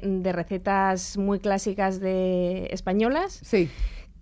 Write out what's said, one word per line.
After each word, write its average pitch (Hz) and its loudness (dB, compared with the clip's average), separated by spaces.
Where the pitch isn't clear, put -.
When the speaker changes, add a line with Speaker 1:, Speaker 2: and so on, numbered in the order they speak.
Speaker 1:
de 190 0
recetas 185 0
muy 196 0
clásicas 196 0
de, 185 0
españolas 233 0
Speaker 2:
Sí. 180 2